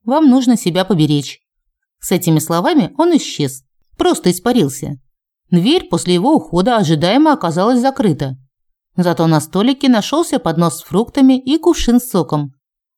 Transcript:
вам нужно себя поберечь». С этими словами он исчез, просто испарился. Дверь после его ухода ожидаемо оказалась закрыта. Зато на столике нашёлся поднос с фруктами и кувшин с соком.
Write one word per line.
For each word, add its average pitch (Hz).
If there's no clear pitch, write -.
вам 285
нужно 247
себя 180
поберечь». 151
С -
этими 165
словами 185
он 339
исчез, -
просто 330
испарился. 147
Дверь 269
после 175
его 214
ухода 226
ожидаемо 185
оказалась 196
закрыта. 190
Зато 170
на 160
столике 247
нашёлся 254
поднос 165
с -
фруктами 254
и 262
кувшин 311
с -
соком. 151